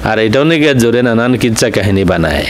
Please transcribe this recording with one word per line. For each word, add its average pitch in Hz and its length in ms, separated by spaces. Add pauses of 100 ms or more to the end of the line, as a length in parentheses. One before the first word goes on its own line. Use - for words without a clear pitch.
আর 110 140
এই 110 100
টনিকের 147 500
জোরে 117 240
নানান 120 340
কিচ্ছা 117 340
কাহিনী 98 340
বানায়। 80 460